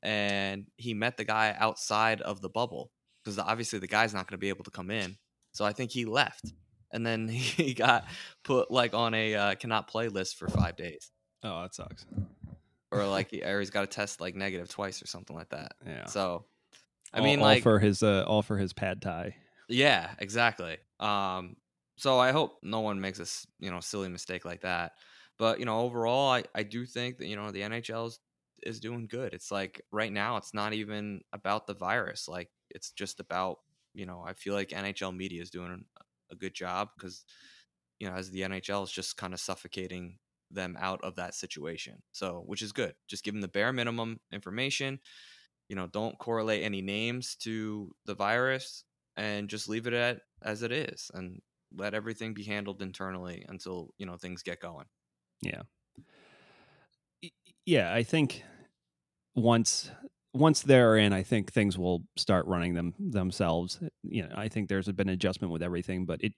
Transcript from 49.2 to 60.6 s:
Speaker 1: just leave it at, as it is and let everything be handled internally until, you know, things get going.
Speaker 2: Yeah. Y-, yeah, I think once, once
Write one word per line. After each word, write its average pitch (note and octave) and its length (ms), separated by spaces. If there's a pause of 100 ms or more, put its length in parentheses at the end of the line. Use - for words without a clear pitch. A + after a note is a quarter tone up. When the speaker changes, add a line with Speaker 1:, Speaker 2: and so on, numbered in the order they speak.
Speaker 1:
just G#2+ 200
leave A2+ 180
it A#2 60
at, A#2+ 280 (220)
as G#2+ 200
it A#2 80
is - 420
and F#2 280 (320)
let G2 220
everything A2 380
be G#2 120
handled G2+ 360
internally F#2 680
until, F#2 480
you G2+ 80
know, F2+ 120
things F2 260
get F2 180
going. F2 260 (540)
Speaker 2:
Yeah. - 220 (1600)
Y-, - 80 (340)
yeah, G#2+ 280
I A#2 100
think D3+ 400 (920)
once, A#2 560 (420)
once D3 300